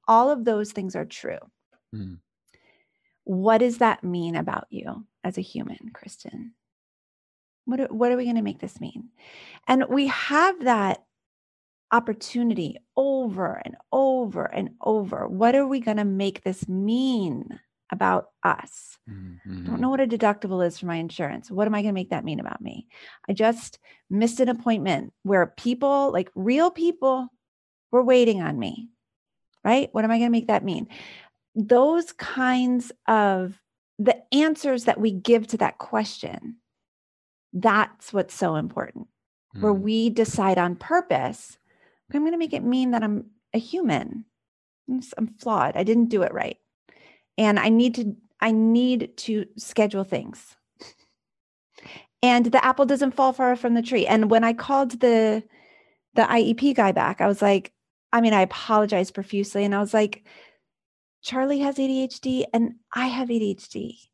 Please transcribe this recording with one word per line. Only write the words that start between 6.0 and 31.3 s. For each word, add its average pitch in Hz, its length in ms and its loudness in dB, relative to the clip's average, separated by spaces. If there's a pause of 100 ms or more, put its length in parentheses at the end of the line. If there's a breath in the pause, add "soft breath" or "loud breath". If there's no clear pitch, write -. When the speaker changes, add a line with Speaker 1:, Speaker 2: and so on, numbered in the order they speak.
Speaker 1:
What 254 160 -4
are, 269 60 -2
what 240 260 0
are 247 40 2
we 247 100 -4
gonna 233 160 0
make 202 180 -6
this - 180 -12
mean?" - 300 -14 (580 loud breath)
And 262 220 2
we 269 200 0
have 320 560 0
that 214 380 0 (920)
opportunity 226 840 -2 (200)
over 247 680 -2
and - 120 -14 (140)
over 254 540 0
and - 260 -6 (120)
over. 214 440 -2
What 226 280 2
are 277 120 2
we 262 140 -2
gonna 214 240 -2
make 196 400 -2
this 185 240 -6
mean 208 920 -2 (340)
about 185 360 0 (160)
us? - 540 -6 (120)
Speaker 2:
Mm-hmm. 92 560 -14
Speaker 1:
Don't - 140 -4
know 254 100 0
what 269 100 0
a 269 60 4
deductible 208 580 0
is 170 140 -2
for 180 80 -10
my 170 80 -4
insurance. 165 560 -8
What 202 160 0
am 214 80 0
I 208 80 -2
gonna 208 100 -2
make 190 180 -4
that 165 140 -4
mean 156 140 -6
about - 220 -10
me? - 260 -14 (420 loud breath)
I 202 40 -4
just 220 480 -2 (280 soft breath)
missed 226 300 0
an 254 100 2
appointment 220 640 -2 (120)
where 190 320 2
people, 277 560 0
like, 185 240 -2
real 254 340 2
people, 269 580 -2 (600)
were 247 140 4
waiting 233 360 4
on 151 200 -4
me, 110 300 -10 (760)
right? 262 260 2
What 220 140 -2
am 220 80 0
I 233 60 2
gonna 233 120 2
make 233 160 0
that 202 180 0
mean? 185 220 -4 (720 loud breath)